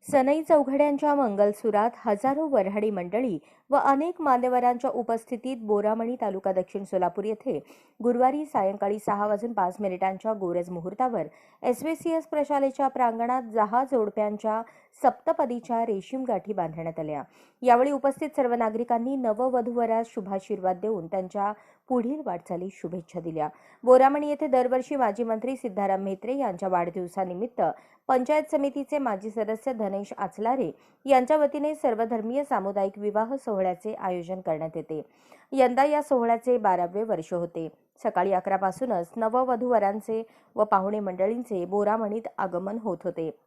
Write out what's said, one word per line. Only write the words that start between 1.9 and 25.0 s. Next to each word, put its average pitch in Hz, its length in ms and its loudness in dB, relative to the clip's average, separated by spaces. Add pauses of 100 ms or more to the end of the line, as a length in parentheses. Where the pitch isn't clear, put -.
हजारो 269 440 0
वऱ्हाडी 208 420 2
मंडळी 190 480 -2 (320)
व 277 60 4
अनेक 294 440 2
मान्यवरांच्या 247 680 2
उपस्थितीत 233 720 -4
बोरामणी, 220 600 0
तालुका 190 320 -2
दक्षिण 190 320 -4
सोलापूर 185 400 0
येथे 214 340 -4 (420)
गुरुवारी 254 440 2
सायंकाळी 202 540 0
सहा 208 280 0
वाजून 214 260 -2
पाच 185 280 0
मिनिटांच्या 190 520 -2
गोरज 175 380 -2
मुहूर्तावर 185 560 -4 (360)
एसव्हीसीएस 320 640 -2
प्रशालेच्या 277 600 0
प्रांगणात 247 540 0 (120)
दहा 226 380 2
जोडप्यांच्या 214 680 0 (400)
सप्तपदीच्या 240 840 0
रेशीम 233 420 -4
गाठी 208 240 -2
बांधण्यात 165 460 -4
आल्या. 151 240 -6 (400)
यावेळी 247 280 6
उपस्थित 277 460 0
सर्व 247 180 2
नागरिकांनी 233 640 -2
नववधूवरास 233 960 0
शुभाशीर्वाद 185 680 -4
देऊन 202 260 -4
त्यांच्या 196 460 -4 (360)
पुढील 254 380 0
वाटचालीस 180 460 -6 (100)
शुभेच्छा 175 380 -8
दिल्या. 160 280 -4 (360)
बोरामणी 269 440 6
येथे 294 180 -2
दरवर्षी 254 500 2
माजी 233 280 0